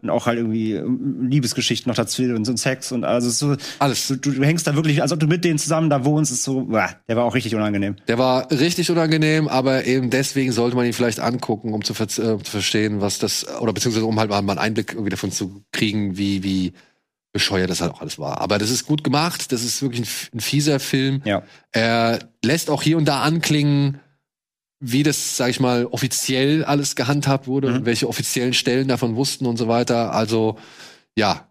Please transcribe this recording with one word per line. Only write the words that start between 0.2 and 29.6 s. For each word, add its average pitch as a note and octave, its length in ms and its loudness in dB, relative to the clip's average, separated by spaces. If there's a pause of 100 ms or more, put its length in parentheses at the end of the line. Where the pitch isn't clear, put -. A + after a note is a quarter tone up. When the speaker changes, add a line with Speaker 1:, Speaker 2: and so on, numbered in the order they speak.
Speaker 1:
halt A#2 140 0
irgendwie, A2 340 -2
ähm, B2+ 560 -2
Liebesgeschichten B2+ 600 0
noch A2+ 60 0
dazu A#2+ 280 -2
und A#2 200 0
so B2 80 -2
ein A#2+ 60 -2
Sex C3 340 -4
und A#2+ 140 -2
also A#2+ 240 2
so. C#3+ 260 0 (240)
Speaker 2:
Alles. C3+ 280 0
Speaker 1:
Du, C3 100 -2
du, C#3+ 140 -2
du C3 120 0
hängst D#3+ 240 2
da D3 80 0
wirklich, D#3 260 2
als E3 120 0
ob E3 80 -2
du D#3+ 60 2
mit E3+ 180 2
denen D#3+ 140 2
zusammen D#3+ 300 0
da C#3 140 2
wohnst, D3+ 300 2
ist A#2+ 100 -4
so, C3+ 220 -2
boah, A2 240 0 (180)
der A2+ 80 0
war A#2+ 80 2
auch A#2 120 0
richtig A2+ 200 -2
unangenehm. G2+ 400 0 (140)
Speaker 2:
Der A#2 80 2
war B2+ 340 2
richtig E3 400 2
unangenehm, D#3 560 2
aber C3 380 2
eben B2+ 240 2
deswegen C3 420 0
sollte A#2+ 240 2
man B2 100 2
ihn A#2 80 0
vielleicht A#2 280 0
angucken, A2 520 -2
um G#2 120 -4
zu A2+ 80 -4
ver-, A2 100 -2
äh, G#2+ 400 0
zu - 80 -10
verstehen, G#2 480 0
was G2 200 0
das, - 260 -2 (160)
oder A2 100 0
beziehungsweise A2 360 0
um G#2+ 120 0
halt A2 100 2
mal G2+ 100 2
einen G2 200 -2
Einblick G#2+ 320 -2
irgendwie G#2 200 -4
davon F#2+ 200 -4
zu G2 400 -6
kriegen, G2+ 460 -2
wie, G2 260 0
wie F#2+ 300 0 (600)
bescheuert F#2 360 0
das F2 120 -2
halt E2+ 100 -2
auch - 80 -16
alles D2+ 180 -12
war. D2+ 220 -6
Aber G#2 200 0
das G#2+ 100 -2
ist A#2+ 160 -2
gut D3+ 180 -2
gemacht, D3 480 0
das A#2 140 -2
ist A2+ 160 -4
wirklich B2 180 -4
ein A#2 60 -2
f-, - 280 -10
ein A#2 60 -6
fieser C#3+ 400 0
Film. C3+ 460 0
Speaker 1:
Ja. G#2 180 0 (300)
Speaker 2:
Er A2+ 460 2 (220)
lässt D#3 280 0
auch D3 120 0
hier D#3 140 2
und D#3+ 140 2
da C3+ 140 0
anklingen, D3 760 2 (800)
wie C3 240 0
das, - 340 0
sag B2 120 2
ich B2 100 -2
mal, B2 260 2
offiziell C3+ 800 0
alles C#3+ 320 0
gehandhabt C#3 520 0
wurde C3+ 220 0
Speaker 1:
Mhm. A#2+ 60 2
Speaker 2:
und A#2 100 -2
welche A#2 220 0
offiziellen B2 460 -2
Stellen C3 340 2
davon A#2+ 280 0
wussten C3 300 -2
und A#2+ 120 0
so A#2 100 0